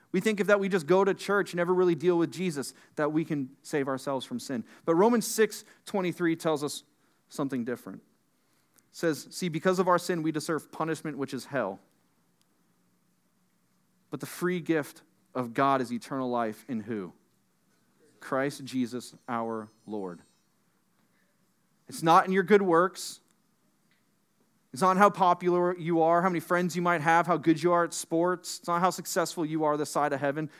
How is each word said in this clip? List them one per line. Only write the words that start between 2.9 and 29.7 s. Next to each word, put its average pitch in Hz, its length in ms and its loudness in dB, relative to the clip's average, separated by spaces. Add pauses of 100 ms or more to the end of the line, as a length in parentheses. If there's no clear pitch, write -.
that 151 160 -2
we 160 100 0
can 143 260 -4 (140)
save 139 240 -2
ourselves 131 380 -4
from 120 140 -8
sin. 117 260 -6 (180)
But 165 120 2
Romans 220 300 4
six - 380 0 (220)
twenty-three 175 500 -2
tells 151 300 -2
us - 180 -10 (460)
something 135 340 -4
different. 113 360 -8
It - 1000 -20
says, 156 340 -2
"See, - 160 -6
because 180 320 0
of 185 80 0
our 175 100 6
sin, 175 240 -4
we 156 120 -2
deserve 156 360 -4
punishment, 160 480 -6
which 135 160 -6
is 123 120 -8
hell. 110 340 -4 (2250)
But 143 80 -8
the 139 60 -12
free 175 340 -2
gift 151 420 -2 (320)
of 120 200 -4
God 139 260 2
is 120 140 -6
eternal 127 360 -6
life 117 380 -4
in 113 140 -6
who? 101 320 -8 (1040)
Christ 139 460 -4
Jesus 123 500 -6 (140)
our 113 400 -6 (160)
Lord." 95 360 -8 (1700)
It's 127 160 -10
not 170 220 8
in 190 80 -2
your 190 100 4
good 202 180 6
works. 180 600 0 (1500)
It's 131 80 -12
not 185 160 4
how 202 120 8
popular 175 680 2
you 165 240 0
are, 170 200 4
how 185 60 4
many 170 140 0
friends 175 340 0
you 180 60 -2
might 175 180 2
have, 165 280 4
how 170 100 2
good 156 260 0
you 175 80 2
are 170 140 4
at 165 80 -6
sports. - 640 -4
It's - 80 -18
not 175 140 0
how 180 80 4
successful 165 560 -4
you 156 180 -2
are 151 140 2